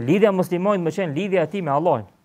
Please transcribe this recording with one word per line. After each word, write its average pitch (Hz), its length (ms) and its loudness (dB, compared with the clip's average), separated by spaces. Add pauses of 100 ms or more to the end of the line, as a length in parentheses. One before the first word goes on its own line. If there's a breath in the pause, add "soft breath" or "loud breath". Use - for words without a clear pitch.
lidhja 196 320 4
muslimanit 180 480 0
më 160 140 -2
qenë 160 180 -4
lidhja 180 300 0
e - 40 -6
tij 196 140 -6
me 143 80 -2
Allahin. 143 340 0 (180)